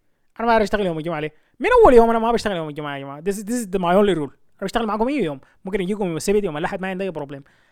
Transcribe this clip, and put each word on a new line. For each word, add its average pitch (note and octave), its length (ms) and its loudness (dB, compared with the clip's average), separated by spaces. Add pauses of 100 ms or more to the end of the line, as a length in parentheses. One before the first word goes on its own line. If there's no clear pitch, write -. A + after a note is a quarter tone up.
(400)
أنا A3+ 80 -2
ما A#3 60 4
أقدر A3 100 4
أشتغل G3+ 220 -2
يوم E3 120 -2
الجمعة D#3 220 -6
ليه؟ D3+ 140 -8 (260)
من - 80 -2 (160)
أول D#4+ 100 10
يوم A#3 160 8
أنا A3+ 100 0
ما A3+ 120 0
بشتغل G#3+ 240 -2
يوم D#3+ 140 -6
الجمعة D3 260 -8
يا C#3 60 -8
جماعة. C#3 200 -14
This G3 120 -2
is, G#3 100 -8
this A#3 220 -4
is F#3+ 140 -4
my F3 140 2
only G3+ 220 4
rule. D3 160 -6
أنا - 300 -20
بشتغل A3+ 240 -4
معاكم G#3+ 220 -2
أي C#4 160 -2
يوم. C#3+ 160 -6 (260)
ممكن F#3+ 160 -4
يجيكم G3+ 240 -4
يوم E3+ 100 -4
السبت، G3+ 280 0
يوم D#3 140 -6
الأحد، F3+ 240 -6
ما F#3+ 60 -6
عندي F#3+ 160 -8
أي F#3+ 80 -6
problem. C#3+ 320 -12 (280)